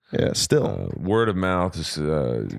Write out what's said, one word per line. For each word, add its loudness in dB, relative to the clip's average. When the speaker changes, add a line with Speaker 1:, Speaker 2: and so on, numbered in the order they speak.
Speaker 1:
Yeah, 2
still. 2
Speaker 2:
Uh, -4
word 2
of 0
mouth 0
is, -6
uh, 0